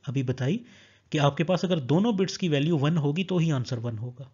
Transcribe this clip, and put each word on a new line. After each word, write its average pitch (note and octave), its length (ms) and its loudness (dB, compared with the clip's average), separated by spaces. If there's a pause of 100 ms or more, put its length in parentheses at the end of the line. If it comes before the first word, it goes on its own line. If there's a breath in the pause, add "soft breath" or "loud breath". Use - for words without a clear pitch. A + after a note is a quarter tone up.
अभी C3 180 -2
बताई C3 320 -2 (540 loud breath)
कि D3+ 80 -2
आपके C#3+ 240 2
पास E3+ 220 2
अगर F3+ 160 0
दोनों F#3 340 2
बिट्स F#3 220 0
की F#3 120 -2
वैल्यू D3 280 2
वन D3+ 200 2
होगी D3 260 0
तो F3+ 140 -2
ही D#3+ 140 2
आंसर B2+ 280 -2
वन A2+ 180 -6
होगा, B2 360 -12